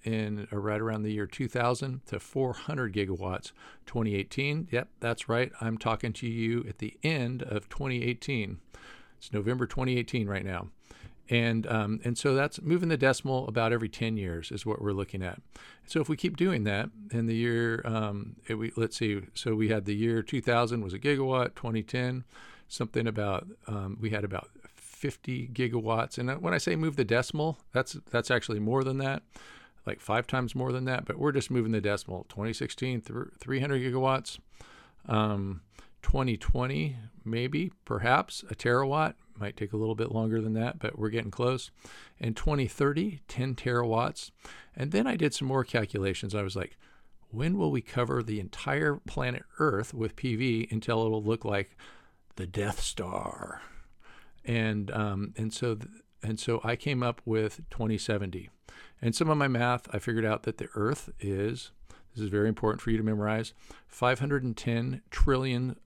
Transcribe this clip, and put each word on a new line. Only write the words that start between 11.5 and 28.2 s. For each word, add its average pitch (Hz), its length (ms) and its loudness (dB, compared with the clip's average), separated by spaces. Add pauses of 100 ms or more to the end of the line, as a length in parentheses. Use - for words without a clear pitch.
um, 110 340 2
and 120 160 -2
so 139 160 4
that's 139 260 2
moving 170 280 2
the 160 80 2
decimal 131 500 2
about 113 260 2
every 117 160 2
ten 113 280 -2
years 87 340 -4
is - 160 -6
what 107 160 -2
we're 101 100 2
looking 95 300 -2
at. 90 180 -6 (460)
So - 140 0
if 143 80 0
we 156 80 0
keep 170 200 0
doing 170 280 2
that 104 260 0 (220)
in 117 140 2
the 113 100 2
year, 117 480 2
um, 107 520 -2 (120)
it, 113 60 -2
we, 110 200 -2
let's 113 220 0
see, 104 240 0 (140)
so 113 200 0
we 107 140 4
had 107 160 2
the 101 100 0
year 113 280 2
two 127 180 -2
thousand 117 400 4
was 95 120 -4
a 98 60 -4
gigawatt, 131 560 2
twenty 113 280 -2
ten, 127 420 -2 (420)
something 117 400 -2
about, 104 400 0 (220)
um, 101 320 -4
we 107 100 -2
had 104 140 -2
about 98 240 -4 (260)
fifty - 720 -6
gigawatts. 117 720 0
And 127 240 -2
when 175 100 2
I 175 60 4
say 175 160 0
move 160 220 0
the 139 80 4
decimal, 147 560 2 (120)
that's, - 200 0 (180)
that's 117 200 2